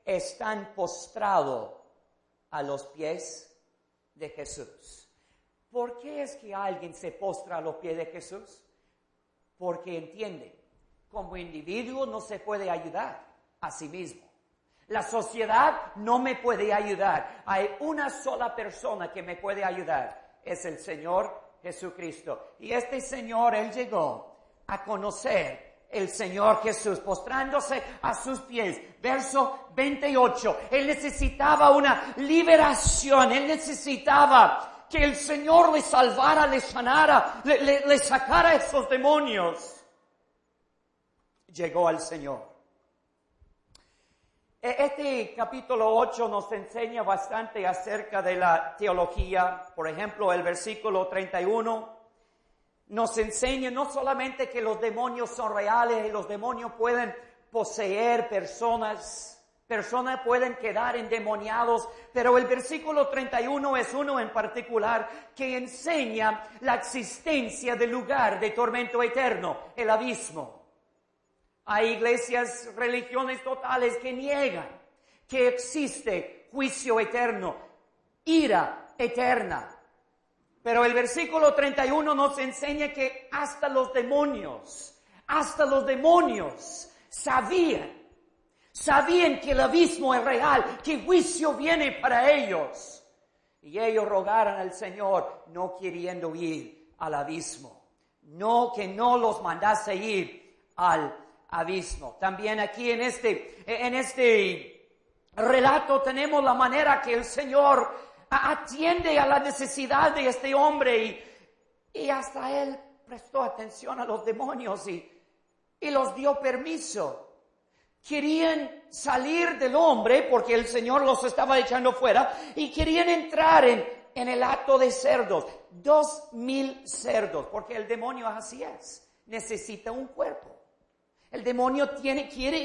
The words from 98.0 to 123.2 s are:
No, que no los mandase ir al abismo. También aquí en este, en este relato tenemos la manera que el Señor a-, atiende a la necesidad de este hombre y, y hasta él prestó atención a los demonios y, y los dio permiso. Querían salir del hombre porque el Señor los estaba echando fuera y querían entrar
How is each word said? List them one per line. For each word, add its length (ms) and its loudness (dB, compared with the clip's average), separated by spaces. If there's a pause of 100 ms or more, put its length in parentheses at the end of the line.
No, 500 0
que 140 -6
no 300 2
los 240 0
mandase 540 0
ir 800 -6
al 500 0 (240)
abismo. 720 -6
También 400 -4
aquí 320 -4
en 100 0
este, 640 -4
en 300 -4
este 1040 2 (340)
relato 680 4
tenemos 420 0
la 100 4
manera 480 4
que 120 -2
el 100 0
Señor 640 4 (400)
a-, 220 0
atiende 640 0
a 80 6
la 140 4
necesidad 720 0
de 160 0
este 260 -2
hombre 520 4
y, 180 -10 (680)
y 160 -6
hasta 420 -4 (100)
él 160 -6 (280)
prestó 380 -6
atención 580 -10
a 40 -8
los 200 -6
demonios 640 -6
y, 200 -10 (720)
y 100 -6
los 260 0
dio 240 0
permiso. 840 -4 (800)
Querían 840 -2
salir 680 -2
del 180 -2
hombre 480 6
porque 300 2
el 140 2
Señor 360 0
los 200 4
estaba 340 2
echando 360 2
fuera 440 4 (180)
y 180 -4
querían 340 2
entrar 560 6